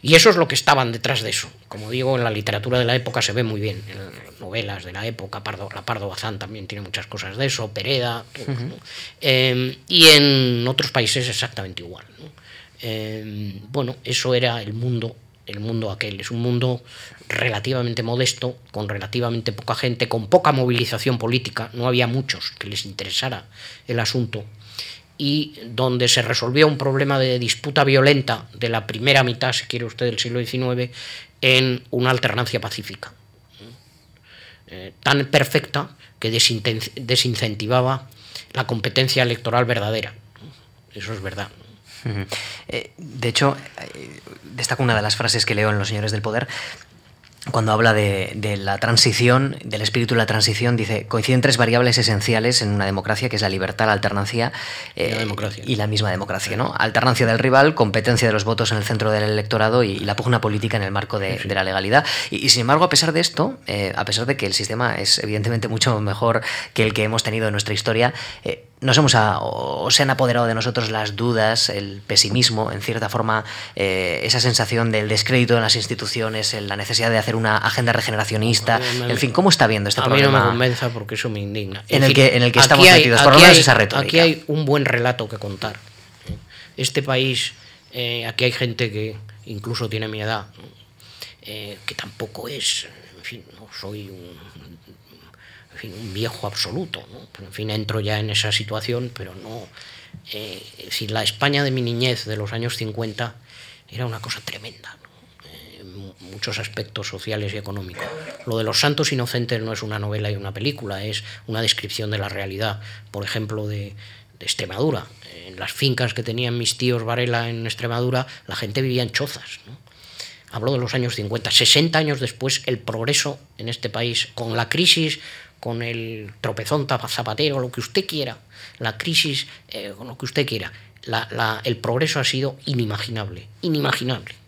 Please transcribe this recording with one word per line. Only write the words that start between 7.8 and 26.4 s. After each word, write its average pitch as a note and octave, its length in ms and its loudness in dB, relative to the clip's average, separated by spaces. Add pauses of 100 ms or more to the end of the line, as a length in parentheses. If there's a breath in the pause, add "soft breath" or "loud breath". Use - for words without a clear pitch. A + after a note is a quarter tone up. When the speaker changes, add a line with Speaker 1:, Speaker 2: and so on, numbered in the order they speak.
Speaker 1:
todo, C3 220 -8
Speaker 2:
Ujú. A#2+ 100 -6
Speaker 1:
¿no? E3 100 -10 (440 loud breath)
Em, C3 560 0 (140)
y E3+ 180 8
en C3+ 600 8
otros B2+ 240 -2
países B2 360 0
exactamente G2+ 560 -6
igual, E2+ 220 -16 (120)
¿no? D#3 140 -20 (500 loud breath)
Em, G#2+ 760 -8 (100)
bueno, C3 360 -4
eso B2+ 280 0
era A#2+ 280 2
el G#2 120 -8
mundo, A#2 420 -2 (300)
el G#2 140 -12
mundo A2 320 -4
aquel. G2+ 280 -8
Es - 120 -10
un A#2 100 -4
mundo B2 400 0 (460 loud breath)
relativamente A#2+ 760 -2
modesto, B2 540 -2 (140)
con G#2 180 -6
relativamente A2+ 640 -4
poca G#2 240 -4
gente, B2 320 -2
con A2 220 -4
poca D3+ 220 6
movilización B2 680 0
política. A#2 540 -2
No A#2+ 140 -2
había B2 200 4
muchos C3 440 -4
que - 160 -12
les G#2 180 -8
interesara G2 600 -6 (420 loud breath)
el A#2+ 120 0
asunto. A2 460 -2 (720 loud breath)
Y D3 360 -2 (120)
donde B2 420 0
se B2 160 2
resolvía B2 420 0